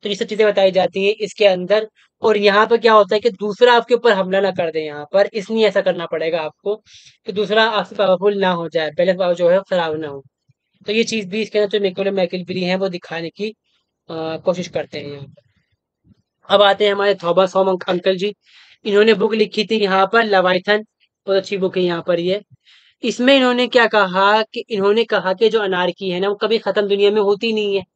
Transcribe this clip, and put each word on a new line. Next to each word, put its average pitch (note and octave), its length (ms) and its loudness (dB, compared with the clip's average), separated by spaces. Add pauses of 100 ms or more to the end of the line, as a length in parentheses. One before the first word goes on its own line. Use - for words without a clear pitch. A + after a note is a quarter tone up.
तो A3 60 -6
ये G3+ 60 -4
सब A3 100 -4
चीजें G#3+ 220 -2
बताई G3 240 2
जाती F#3 340 -2
हैं G#3 100 2
इसके G#3 300 -2
अंदर। G3 420 2 (340)
और G#3+ 160 2
यहाँ G#3 300 4
पर A#3 100 2
क्या A3+ 160 4
होता G#3 220 4
है G#3 60 2
कि A#3 80 0
दूसरा G#3 440 2
आपके A#3+ 200 2
ऊपर A#3 180 2
हमला F#3+ 280 0
ना G3 120 0
कर F3 200 -4
दे D#3 140 -4
यहाँ D3 280 -12
पर, G3 200 2
इसलिए A3 340 0
ऐसा G3 140 0
करना F3 240 -2
पड़ेगा E3 360 -2
आपको F3 340 -6 (520)
कि A3+ 40 -10
दूसरा G#3 320 0
आपसे G#3+ 320 -2
पावरफुल G3 420 0
ना F#3+ 140 0
हो E3+ 180 -4
जाए, D#3 220 -4
बैलेंस F3 280 0
पावर F3+ 160 0
जो F3 140 2
है F#3 100 4 (100)
खराब E3 260 -2
ना D#3 120 -8
हो। C#3 160 -12 (640)
तो G#3 60 -4
ये A3+ 100 0
चीज A3 220 -4
भी G3 160 -6
इसके G#3 180 -4
अंदर G#3 100 0
जो G3+ 140 -2
निकोलो G3 280 -2
मैकियावेली F3+ 520 -4
हैं F3+ 120 -2
वो F#3+ 140 -2
दिखाने E3 400 -10
की, G#3 200 -10 (600)
अ, D#3+ 280 -8
कोशिश F3 300 -4
करते D3+ 320 -8
हैं C#3+ 120 -12
यहाँ C#3 140 -16
पर। - 160 -20 (1080)
अब G3 120 4
आते G3 240 4
हैं G3+ 80 2
हमारे G3+ 220 0
थॉमस F#3 400 0
होम F#3+ 140 2
अंक-, F#3 200 -4
अंकल F#3 280 0
जी, G3+ 160 -4 (520)
इन्होंने G#3+ 280 4
बुक G3+ 200 0
लिखी G#3+ 320 -2
थी A3 100 -2
यहाँ F#3+ 380 2
पर A3+ 100 4
लेवियाथन, G3 600 0 (440)
बहुत G3 100 2
अच्छी F#3+ 200 -4
book F3+ 200 -2
है F#3 60 0
यहाँ E3+ 240 -2
पर F3 120 0
ये। F3+ 220 -4 (600)
इसमें B3+ 320 2
इन्होंने B3 320 2
क्या A#3+ 200 4
कहा G3+ 560 2
कि A#3 260 -10
इन्होंने G#3 340 0
कहा F#3+ 300 -2
कि G#3+ 160 2
जो A3 120 0
anarchy F#3 480 -4
है F3+ 100 -4
ना G3 100 -2
वो G3+ 60 -4
कभी G#3+ 220 -2
खत्म G#3 300 -2
दुनिया G3+ 240 2
में G#3+ 100 0
होती G3+ 320 0
नहीं G#3 220 -2
है। F#3+ 80 -4 (120)